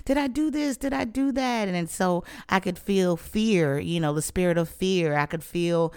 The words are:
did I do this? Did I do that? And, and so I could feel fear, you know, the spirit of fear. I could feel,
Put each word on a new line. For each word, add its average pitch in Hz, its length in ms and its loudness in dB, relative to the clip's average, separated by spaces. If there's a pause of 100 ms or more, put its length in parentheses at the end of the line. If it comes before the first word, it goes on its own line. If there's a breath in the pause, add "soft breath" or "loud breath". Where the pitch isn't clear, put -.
did 269 120 2
I 285 120 0
do 294 240 0
this? 285 240 -2
Did 277 160 -4
I 269 100 -2
do 262 300 0
that? 240 340 0
And, 180 100 -2
and 170 140 -2
so 180 320 0 (260 loud breath)
I 185 120 2
could 185 180 -4
feel 185 380 2
fear, 170 640 2
you 170 180 -2
know, 151 160 2
the 151 80 -2
spirit 180 340 0
of 165 120 2
fear. 175 480 0
I 147 100 2
could 160 160 -6
feel, 170 540 0